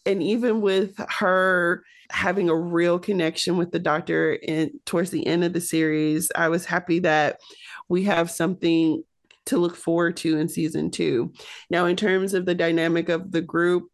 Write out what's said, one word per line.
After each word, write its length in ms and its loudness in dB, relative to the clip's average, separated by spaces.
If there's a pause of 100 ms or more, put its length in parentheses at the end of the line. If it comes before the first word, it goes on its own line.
and 160 0
even 380 0
with 360 0 (220)
her 640 2 (280)
having 380 0
a 60 4
real 460 2
connection 560 0
with 160 -2
the 80 0
doctor 540 0
in, 520 -2
towards 240 -2
the 160 -2
end 160 2
of 100 0
the 80 -4
series, 760 0
I 120 2
was 160 0
happy 360 0
that 400 2 (480)
we 160 0
have 260 0
something 720 0 (440)
to 100 0
look 200 0
forward 420 0
to 200 0
in 80 0
season 440 -2
two. 420 -2 (380)
Now, 160 2
in 100 2
terms 380 0
of 100 0
the 100 0
dynamic 540 0
of 240 -2
the 80 0
group 540 0